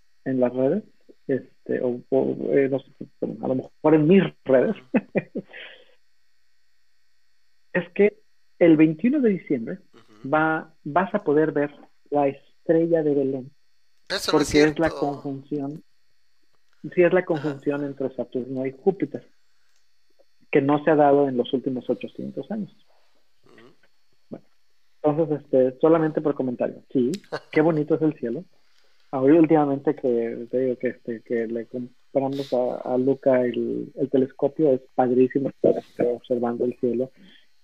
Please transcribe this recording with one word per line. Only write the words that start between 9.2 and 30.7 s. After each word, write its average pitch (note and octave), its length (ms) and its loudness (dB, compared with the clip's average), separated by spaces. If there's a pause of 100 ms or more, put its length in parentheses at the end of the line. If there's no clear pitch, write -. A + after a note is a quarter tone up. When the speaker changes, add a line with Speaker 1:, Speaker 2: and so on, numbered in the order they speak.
Speaker 1:
de A#3 100 4
diciembre D#3 480 -4 (160)
Speaker 2:
Ujú. B2 360 -14
Speaker 1:
va, D#3 520 0
vas F3 320 -2
a G3+ 80 -4
poder D3+ 300 2
ver C#3+ 200 -2 (380)
la C#3+ 180 2
estrella E3 760 0
de D3 120 2
Belén, C#3 360 -2 (580)
Speaker 2:
Eso F#3+ 240 -6
no D#3 100 4
es C#3 80 -4
Speaker 1:
porque D3 140 6
es D3+ 140 0
la D#3+ 120 2
Speaker 2:
cierto. D3 100 -8
Speaker 1:
conjunción, C#3+ 840 -8 (1120)
sí, F3+ 80 4
es E3+ 100 4
la F3+ 120 2
conjunción C#3+ 560 -4
Speaker 2:
Ajá. D3 60 -6
Speaker 1:
entre C3+ 280 -8
Saturno B2+ 520 -8
y C3+ 60 -8
Júpiter, - 540 -4 (1200)
que D3+ 100 4
no D3 240 0
se E3 60 2
ha D#3 40 6
dado C#3+ 340 4
en B2+ 100 -4
los A#2+ 160 -2
últimos B2 340 -4
ochocientos C3 640 -8
años. G#3 200 -8 (760)
Speaker 2:
Ujú. A#2+ 280 -20 (540)
Speaker 1:
Bueno, - 180 -16 (560)
entonces, D3+ 380 0
este, C3 400 0
solamente D#3+ 400 2
por D3 140 -2
comentario, B2+ 480 -6 (100)
sí, C3 200 0 (380)
qué D#3 120 2
bonito D#3 320 0
es D3 80 -2
el D#3 160 0
cielo. B2+ 260 -8 (640)
Ahora C#3 240 4
últimamente D3 600 2
que A#2+ 560 -4
te B2 80 -2
digo B2+ 200 -2